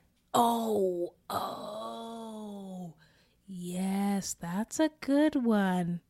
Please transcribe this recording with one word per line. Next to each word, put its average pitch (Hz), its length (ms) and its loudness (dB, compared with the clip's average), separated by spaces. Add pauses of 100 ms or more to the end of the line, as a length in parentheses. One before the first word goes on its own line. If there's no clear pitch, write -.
(340)
Oh, 214 800 2 (160)
oh. 214 1600 -8 (540)
Yes, 190 920 -2
that's 180 400 -4
a 311 100 4 (120)
good 294 340 4 (100)
one. 180 640 4